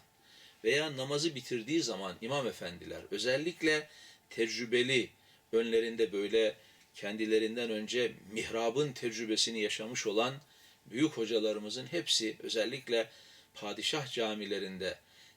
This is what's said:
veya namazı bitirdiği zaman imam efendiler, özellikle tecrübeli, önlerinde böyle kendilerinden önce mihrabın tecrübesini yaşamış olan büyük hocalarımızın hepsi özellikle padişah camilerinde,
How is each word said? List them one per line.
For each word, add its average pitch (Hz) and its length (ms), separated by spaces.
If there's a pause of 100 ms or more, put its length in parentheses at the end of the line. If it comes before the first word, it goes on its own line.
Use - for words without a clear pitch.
(640)
veya 139 340
namazı 147 380
bitirdiği 127 460
zaman 95 400
imam 127 260
efendiler, 87 540 (100)
özellikle 151 800 (400)
tecrübeli, 117 800 (420)
önlerinde 113 600
böyle 104 420 (400)
kendilerinden 110 720
önce 107 420 (200)
mihrabın 113 640
tecrübesini 113 680
yaşamış 110 460
olan 117 280 (500)
büyük 147 260
hocalarımızın 107 720
hepsi 131 540
özellikle 113 720 (440)
padişah 110 580
camilerinde, 98 840 (400)